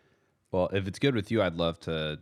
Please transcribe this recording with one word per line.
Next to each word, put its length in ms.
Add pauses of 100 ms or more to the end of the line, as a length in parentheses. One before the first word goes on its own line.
(520)
Well, 220
if 140
it's 120
good 160
with 160
you, 100
I'd 140
love 260
to 400